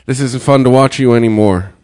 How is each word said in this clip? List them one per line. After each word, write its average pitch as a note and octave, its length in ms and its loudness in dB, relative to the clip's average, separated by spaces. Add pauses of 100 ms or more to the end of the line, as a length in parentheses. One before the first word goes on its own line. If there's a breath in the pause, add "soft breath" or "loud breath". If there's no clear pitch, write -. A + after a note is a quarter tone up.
this C3 160 -6
isn't B2+ 200 -6
fun C#3 220 2
to B2 60 2
watch C3 300 2
you B2 140 2
anymore. G#2+ 600 0 (100)